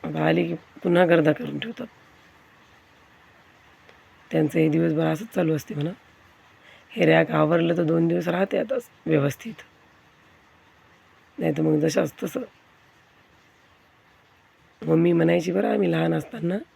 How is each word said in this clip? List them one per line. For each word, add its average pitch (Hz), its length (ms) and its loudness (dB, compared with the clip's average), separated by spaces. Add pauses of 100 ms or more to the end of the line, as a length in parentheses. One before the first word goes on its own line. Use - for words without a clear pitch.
आता 156 200 -4
आले 165 200 2
की 170 80 -6
पुन्हा 175 520 0
गर्दा 156 260 4
करून 147 280 -6
ठेवतात. 233 260 -10 (2500)
त्यांचं 160 280 0
हे 160 100 4
दिवसभर 160 360 0
असंच 160 300 -4
चालू 160 200 0
असते - 200 -8
म्हणा. 147 140 -4 (1000)
हे 185 140 0
रॅक 160 260 4
आवरलं 165 460 2
तर 175 60 0
दोन 165 240 2
दिवस 170 200 -2
राहते 185 300 -2
आता 220 180 -4 (300)
व्यवस्थित, 147 480 -2 (1900)
नाही 160 120 0
तर 151 100 -2
मग 156 180 2
जशाच 156 340 0 (100)
तसं. - 160 -8 (2500)
मम्मी 165 260 2
म्हणायची 170 380 2
बरं 208 220 0
आम्ही 196 180 0
लहान 165 220 0
असताना 165 440 -4 (180)